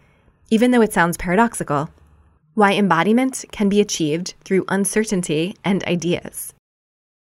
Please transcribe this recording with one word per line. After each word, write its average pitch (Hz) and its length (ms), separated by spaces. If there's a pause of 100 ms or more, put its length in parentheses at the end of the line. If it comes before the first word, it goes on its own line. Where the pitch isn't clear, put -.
(480)
even 226 220
though 247 100
it 214 120
sounds 170 260
paradoxical, 165 720 (640)
why 202 180
embodiment 202 800
can 202 160
be 202 120
achieved 170 600
through 190 260
uncertainty 190 840 (100)
and 190 200
ideas. - 720 (760)